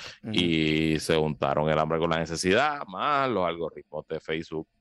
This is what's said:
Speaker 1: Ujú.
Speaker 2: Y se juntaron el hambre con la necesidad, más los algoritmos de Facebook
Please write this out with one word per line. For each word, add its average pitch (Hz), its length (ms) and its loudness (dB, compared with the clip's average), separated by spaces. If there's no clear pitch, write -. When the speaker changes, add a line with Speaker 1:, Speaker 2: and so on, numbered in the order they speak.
Speaker 1:
Ujú. 110 100 -8
Speaker 2:
Y 80 680 2
se 82 160 2
juntaron 76 540 0
el 76 80 4
hambre 78 220 0
con 82 100 2
la 82 100 2
necesidad, 95 680 0
más 131 420 0
los 95 160 0
algoritmos 78 640 -6
de 78 120 -6
Facebook 80 480 -6